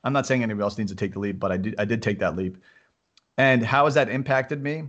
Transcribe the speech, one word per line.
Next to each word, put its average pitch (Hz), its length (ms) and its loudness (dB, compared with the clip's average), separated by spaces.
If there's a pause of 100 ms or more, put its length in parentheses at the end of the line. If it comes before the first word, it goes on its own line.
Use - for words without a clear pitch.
I'm 131 80 0
not 139 120 2
saying 127 160 2
anybody 107 220 -2
else 101 140 -2
needs 104 140 -2
to 95 40 -10
take 95 180 -4
the 98 60 -6
leap, 101 180 -4
but 95 140 -2
I 92 60 0
did, 95 200 -4
I 104 80 0
did 113 160 -2
take 101 180 -2
that 87 180 0
leap. 92 180 -4 (800)
And 131 220 6 (140)
how 143 120 6
has 147 100 2
that 135 140 4
impacted 135 540 -2
me? 143 120 -4 (140)